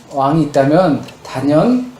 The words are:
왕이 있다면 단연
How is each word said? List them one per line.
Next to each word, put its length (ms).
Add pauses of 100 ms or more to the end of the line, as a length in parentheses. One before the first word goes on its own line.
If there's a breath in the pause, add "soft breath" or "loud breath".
(140)
왕이 300
있다면 600 (220)
단연 760